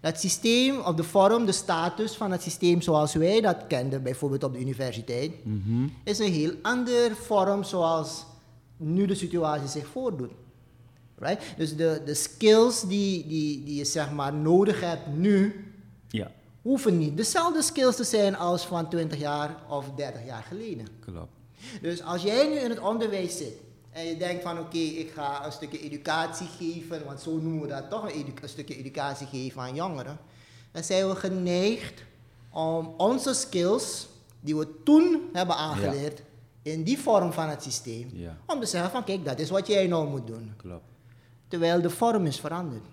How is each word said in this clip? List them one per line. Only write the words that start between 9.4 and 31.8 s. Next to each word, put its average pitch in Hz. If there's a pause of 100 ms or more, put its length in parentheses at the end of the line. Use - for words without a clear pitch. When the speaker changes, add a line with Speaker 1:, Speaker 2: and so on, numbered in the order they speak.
Speaker 1:
zich 143
voordoet. 196 (880)
Right? 190 (140)
Dus 156
de, 160
de 147
skills 220
die, 190
die, 151
die 143
je, 143
zeg 143
maar, 143
nodig 175
hebt 170 (100)
nu, 202 (440)
Speaker 2:
Ja. 104 (320)
Speaker 1:
hoeven 233
niet 151
dezelfde 320
skills 254
te 240
zijn 202
als 175
van 170
twintig 160
jaar 147 (120)
of 135
dertig 123
jaar 117
geleden. 180 (140)
Speaker 2:
Klopt. 82 (500)
Speaker 1:
Dus 170
als 170
jij 233
nu 311
in 262
het 208
onderwijs 196
zit 143 (400)
en 165
je 165
denkt 175
van: 170
"Oké, 165
ik 160
ga 143
een 151
stukje 151
educatie 160 (120)
geven", 165
want 139
zo 165
noemen 160
we 143
dat 135
toch, 214
een 156
edu-, 131 (100)
een 131
stukje 135
educatie 139
geven 131
aan 131
jongeren, 147 (540)
dan 165
zijn 190
we 196
geneigd 185 (460)